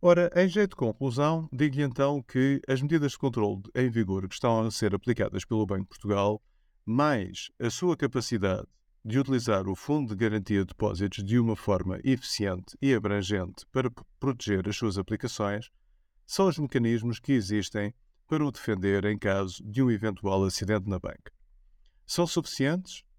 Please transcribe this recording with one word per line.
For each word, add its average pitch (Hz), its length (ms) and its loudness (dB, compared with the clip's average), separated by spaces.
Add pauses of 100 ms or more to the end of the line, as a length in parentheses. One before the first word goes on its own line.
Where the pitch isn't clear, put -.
Ora, 175 340 6
em 180 120 6
jeito 196 240 2
de - 60 -20
conclusão, 139 720 0
digo-lhe 139 320 0
então 139 380 0
que 135 460 2
as 131 140 2
medidas 147 320 2
de - 40 -14
controle 104 460 0 (100)
em 127 160 2
vigor 95 380 0
que - 80 -10
estão 113 260 2
a 110 100 -2
ser 101 240 0
aplicadas 101 480 -2
pelo 110 220 0
Banco 95 180 -2
de - 60 -12
Portugal, 101 520 0 (440)
mais 113 640 0 (100)
a 120 100 -2
sua 170 280 0
capacidade 104 680 -2 (360)
de 107 160 0
utilizar 120 480 2
o 98 80 -2
Fundo 143 340 -2
de 107 60 -6
Garantia 104 440 0
de 95 60 2
Depósitos 101 580 -4
de 110 160 2
uma 113 160 2
forma 92 480 -2
eficiente 104 800 -2
e 139 100 2
abrangente 101 800 -2
para 127 180 0
p-, - 140 -20 (160)
proteger 104 480 -2
as 104 80 -4
suas 101 220 -2
aplicações, 104 720 -4 (560)
são - 220 2
os 170 100 0
mecanismos 117 640 0
que - 120 -2
existem 104 640 0 (340)
para 156 160 0
o 143 80 0
defender 98 540 0
em 104 120 0
caso 98 460 -2
de 107 200 0
um 127 80 4
eventual 98 520 0
acidente 98 460 0
na 95 80 -2
banca. - 340 -10 (720)
São - 220 0
suficientes? 160 760 -2 (160)